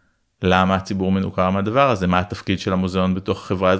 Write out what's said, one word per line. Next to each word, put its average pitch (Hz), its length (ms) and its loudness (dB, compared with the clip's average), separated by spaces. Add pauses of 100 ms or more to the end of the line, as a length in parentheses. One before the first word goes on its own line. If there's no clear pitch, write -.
(420)
למה 92 320 4
הציבור 95 380 -2
מנוכר 95 380 0
מהדבר 107 400 2
הזה, 95 160 -2
מה 90 120 2
התפקיד 92 400 -4
של - 140 -4
המוזיאון 92 420 0
בתוך 92 240 -4
החברה, 92 420 0